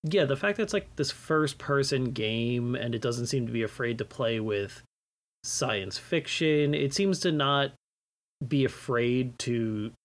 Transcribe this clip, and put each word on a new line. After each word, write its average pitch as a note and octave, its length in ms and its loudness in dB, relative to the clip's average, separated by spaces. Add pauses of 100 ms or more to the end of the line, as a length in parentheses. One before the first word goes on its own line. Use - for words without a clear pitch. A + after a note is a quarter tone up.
yeah, D#3+ 220 4
the C3+ 100 2
fact G3+ 220 0
that A3+ 60 0
it's, G3+ 100 -4
like, - 220 -4
this C#3+ 160 -2
first-person C#3 1000 0
game, A#2 640 0
and A#2+ 200 -2
it A2 60 -4
doesn't A#2+ 260 -2
seem B2+ 180 0
to A#2 80 -6
be A#2 100 0
afraid A#2 360 -2
to G#2+ 60 -4
play A2+ 340 -2
with G2+ 420 -2 (640)
science G#2+ 560 -2
fiction. D3+ 760 2
It C#3 200 0
seems G3 260 2
to F3+ 120 2
not C#3+ 400 2 (760)
be C3+ 200 4
afraid B2 760 0
to A2+ 520 -2 (140)